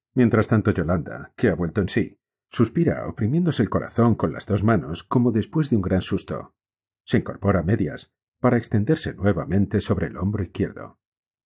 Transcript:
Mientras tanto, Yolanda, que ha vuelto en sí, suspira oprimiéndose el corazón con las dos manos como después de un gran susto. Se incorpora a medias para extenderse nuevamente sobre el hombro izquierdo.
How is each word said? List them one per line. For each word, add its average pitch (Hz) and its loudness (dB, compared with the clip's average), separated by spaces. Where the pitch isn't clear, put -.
Mientras 113 4
tanto, 107 4
Yolanda, 85 -4
que 120 2
ha 87 2
vuelto 85 -2
en 90 -2
sí, - -4
suspira 113 0
oprimiéndose 135 0
el 92 0
corazón 117 0
con - -2
las - -12
dos 98 0
manos 131 0
como 123 2
después 123 -2
de 120 2
un 101 2
gran 92 0
susto. - -6
Se - 0
incorpora 98 0
a 82 -2
medias 80 -2
para 123 2
extenderse 113 -2
nuevamente 92 0
sobre - -2
el - -12
hombro 101 -2
izquierdo. - -8